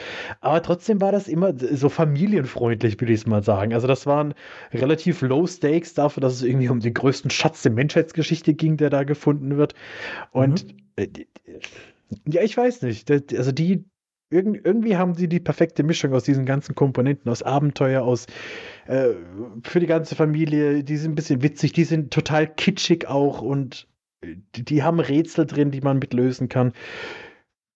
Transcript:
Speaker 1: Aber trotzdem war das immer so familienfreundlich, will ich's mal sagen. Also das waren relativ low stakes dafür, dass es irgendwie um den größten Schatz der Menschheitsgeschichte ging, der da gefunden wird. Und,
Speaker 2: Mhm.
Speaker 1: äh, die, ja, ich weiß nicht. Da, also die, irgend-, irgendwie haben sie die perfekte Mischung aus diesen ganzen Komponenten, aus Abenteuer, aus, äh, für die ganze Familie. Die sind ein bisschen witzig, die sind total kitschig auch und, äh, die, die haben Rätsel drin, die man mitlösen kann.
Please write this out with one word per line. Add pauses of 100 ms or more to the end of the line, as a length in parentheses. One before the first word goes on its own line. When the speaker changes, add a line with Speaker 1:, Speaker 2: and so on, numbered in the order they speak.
(420)
Speaker 1:
Aber
trotzdem
war
das
immer
so
familienfreundlich,
will
ich's
mal
sagen.
Also
das
waren (380)
relativ
low
stakes
dafür,
dass
es
irgendwie
um
den
größten
Schatz
der
Menschheitsgeschichte
ging,
der
da
gefunden
wird. (560)
Und,
Speaker 2:
Mhm. (180)
Speaker 1:
äh,
die, (1000)
ja,
ich
weiß
nicht.
Da, (200)
also
die, (440)
irgend-,
irgendwie
haben
sie
die
perfekte
Mischung
aus
diesen
ganzen
Komponenten,
aus
Abenteuer,
aus, (580)
äh, (540)
für
die
ganze
Familie.
Die
sind
ein
bisschen
witzig,
die
sind
total
kitschig
auch
und, (340)
äh, (180)
die,
die
haben
Rätsel
drin,
die
man
mitlösen
kann. (1040)